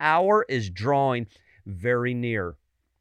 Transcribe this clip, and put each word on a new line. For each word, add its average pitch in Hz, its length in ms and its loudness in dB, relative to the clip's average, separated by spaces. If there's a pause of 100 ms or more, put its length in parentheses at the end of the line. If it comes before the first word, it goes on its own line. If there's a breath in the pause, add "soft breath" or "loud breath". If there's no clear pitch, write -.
hour 180 480 4
is 117 220 -2
drawing 120 560 0 (400 soft breath)
very 120 480 -2
near, 113 420 -4 (440)